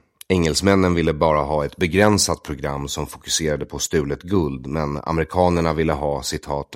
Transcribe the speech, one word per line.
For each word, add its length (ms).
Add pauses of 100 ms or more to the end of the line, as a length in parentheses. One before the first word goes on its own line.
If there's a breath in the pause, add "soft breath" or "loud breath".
(280)
Engelsmännen 640
ville 200
bara 280
ha 240
ett 120
begränsat 640
program 440
som 200
fokuserade 580
på 140
stulet 420
guld, 460
men 360
amerikanerna 720
ville 200
ha, 300
citat, 520